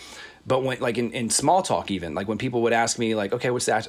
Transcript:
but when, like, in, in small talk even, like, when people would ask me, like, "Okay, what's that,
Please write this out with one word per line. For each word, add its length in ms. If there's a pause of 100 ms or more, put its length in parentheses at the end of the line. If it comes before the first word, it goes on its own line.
(460)
but 160
when, 200
like, 160
in, 160
in 160
small 340
talk 260
even, 240
like, 140
when 100
people 260
would 100
ask 260
me, 160
like, 180
"Okay, 180
what's 160
that, 220